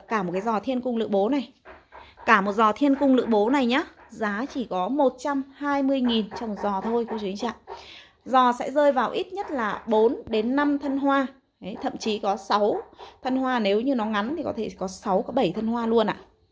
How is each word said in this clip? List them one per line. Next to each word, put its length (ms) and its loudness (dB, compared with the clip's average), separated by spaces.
cả 140 0
một 100 -2
cái 100 -2
giò 180 0
thiên 200 -4
cung 160 -4
lữ 120 -2
bố 200 2
này, 240 -2
cả 140 6
một 120 -2
giò 200 4
thiên 220 4
cung 200 4
lữ 140 4
bố 220 4
này 160 2
nhá, 160 2
giá 440 -4
chỉ 160 -4
có 180 -2
một 300 2
trăm 240 -2
hai 260 0
mươi 180 2
nghìn 260 0
cho 60 -8
một 160 -6
giò 180 -2
thôi 300 -2
cô 100 -4
chú 60 -6
anh 100 -6
chị 100 -4
ạ. 80 -6
Giò 340 4
sẽ 120 -6
rơi 220 4
vào 180 -2
ít 220 -6
nhất 180 -8
là 360 -4
bốn 400 2
đến 300 0
năm 220 2
thân 200 -4
hoa. 280 2
Đấy, 220 -10
thậm 140 -6
chí 220 -4
có 180 -2
sáu 460 0
thân 140 -2
hoa, 220 0
nếu 220 2
như 140 0
nó 100 0
ngắn 320 -2
thì 60 -6
có 140 -4
thể 220 -6
có 100 -6
sáu, 340 -2
có 100 -8
bảy 200 2
thân 140 -4
hoa 200 -2
luôn 200 4
ạ. 100 -2